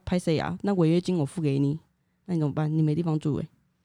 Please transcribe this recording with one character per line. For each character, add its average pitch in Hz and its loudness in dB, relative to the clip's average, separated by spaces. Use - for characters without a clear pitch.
拍 180 0
谁 160 0
啊？ 87 -2
那 202 0
违 170 4
约 170 4
金 185 0
我 147 2
付 165 -6
给 139 0
你。” 143 0
那 180 -4
你 165 0
怎 151 0
么 135 -4
办？ 151 -2
你 156 2
没 151 2
地 160 -2
方 160 0
住 147 -2
欸。 - -4